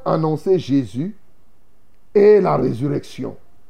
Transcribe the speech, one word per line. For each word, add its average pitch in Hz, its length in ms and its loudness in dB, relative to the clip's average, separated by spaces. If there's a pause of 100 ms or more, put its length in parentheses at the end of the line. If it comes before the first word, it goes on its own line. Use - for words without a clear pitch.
annoncer 160 560 0
Jésus 135 560 -2 (960)
et 208 280 8
la 156 160 2
résurrection, 127 800 -4 (320)